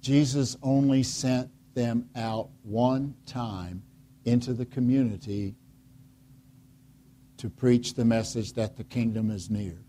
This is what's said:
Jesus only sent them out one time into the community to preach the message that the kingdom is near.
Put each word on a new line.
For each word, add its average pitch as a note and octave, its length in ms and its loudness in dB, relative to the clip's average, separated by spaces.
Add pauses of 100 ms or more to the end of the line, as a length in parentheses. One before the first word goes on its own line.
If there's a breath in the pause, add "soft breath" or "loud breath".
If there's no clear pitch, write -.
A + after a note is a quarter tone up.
Jesus C#3 600 2
only C3+ 400 4
sent B2+ 480 -2 (240)
them A#2+ 420 -2
out A2+ 340 -4 (140)
one B2+ 520 0 (100)
time F#2+ 560 -8 (420)
into A#2+ 300 2
the A#2+ 120 -4
community A2 880 -2 (1800)
to A2 120 -6
preach B2 460 2
the A#2+ 100 2
message A2+ 480 0
that A2 240 -4
the G#2+ 60 -12
kingdom A2 460 0
is G2 200 -6
near. G2+ 400 -4